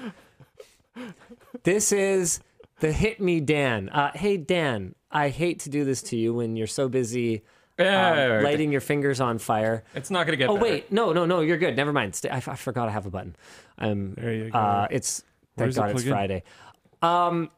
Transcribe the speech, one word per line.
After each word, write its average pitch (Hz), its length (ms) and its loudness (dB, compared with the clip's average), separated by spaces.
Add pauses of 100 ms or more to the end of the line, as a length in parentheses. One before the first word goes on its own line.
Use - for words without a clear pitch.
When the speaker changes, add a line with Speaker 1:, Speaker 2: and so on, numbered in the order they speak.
(1600)
Speaker 1:
This 208 280 2
is 196 480 2 (400)
the 156 120 2
Hit 208 280 0
Me 175 200 2
Dan. 127 500 2
Uh, 143 240 0
hey, 196 220 0
Dan, 139 580 -2 (160)
I 147 180 2
hate 151 320 -2
to 147 100 -12
do 143 140 0
this 135 200 0
to - 120 -4
you 113 180 2
when 113 220 -2
you're 110 100 -2
so 135 220 -2
busy, 117 540 0 (360)
um, 175 80 -2
Speaker 2:
Yeah, 185 400 2
right. 110 180 2
Speaker 1:
lighting 151 280 0
your 139 80 0
fingers 139 400 -2
on 120 180 0
fire. 110 460 -2 (100)
Speaker 2:
It's 135 160 -10
not 180 160 0
gonna 160 100 0
get 131 120 2
Speaker 1:
Oh, 214 80 2
Speaker 2:
better. 208 140 2
Speaker 1:
wait. 156 220 -4
No, 202 200 2
no, 175 140 2
no. 180 140 2
You're 160 180 2
good. 151 180 0
Never 143 160 2
mind. 113 220 0
Stay, - 160 -4
I, 135 60 -2
I 123 200 -6
forgot 120 320 -4
I 104 40 -4
have 104 140 -4
a 98 40 -8
button. 87 260 -8 (420)
Um, 101 360 -2
Speaker 3:
There 120 180 -4
you 110 180 -4
go. 120 80 0
Speaker 1:
uh, 104 320 2
it's, - 320 -4 (320)
Speaker 3:
Where 120 120 0
Speaker 1:
thank - 20 2
Speaker 3:
does 127 80 0
it 117 40 2
Speaker 1:
God 104 100 2
it's - 20 0 (100)
Speaker 3:
plug 120 40 -4
in? 135 60 0
Speaker 1:
Friday. 98 300 -2 (580)
Um, 170 580 2